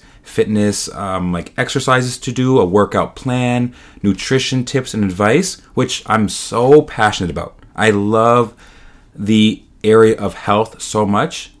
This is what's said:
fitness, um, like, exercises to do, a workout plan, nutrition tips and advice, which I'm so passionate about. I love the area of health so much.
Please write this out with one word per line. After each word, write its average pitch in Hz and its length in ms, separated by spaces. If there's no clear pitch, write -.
fitness, 104 720
um, 92 380
like, 85 260
exercises 127 600
to - 160
do, 127 260
a 98 60
workout 95 500
plan, 123 580
nutrition 127 640
tips 127 280
and 107 120
advice, 104 560
which - 320
I'm 107 220
so 127 540
passionate 107 480
about. 80 280
I 110 140
love 110 600
the 107 480
area 110 320
of 98 160
health - 480
so 107 240
much. 107 540